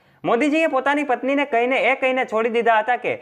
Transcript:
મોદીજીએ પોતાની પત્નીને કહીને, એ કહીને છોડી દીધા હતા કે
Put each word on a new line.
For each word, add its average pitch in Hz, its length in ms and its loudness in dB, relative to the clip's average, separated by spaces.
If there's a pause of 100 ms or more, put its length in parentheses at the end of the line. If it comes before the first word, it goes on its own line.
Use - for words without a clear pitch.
(240)
મોદીજીએ 294 420 2
પોતાની 285 360 0
પત્નીને 277 420 -2
કહીને, 247 320 0
એ 226 180 2
કહીને 262 300 -2
છોડી 226 240 -2
દીધા 226 300 2
હતા 233 180 0
કે 160 260 -4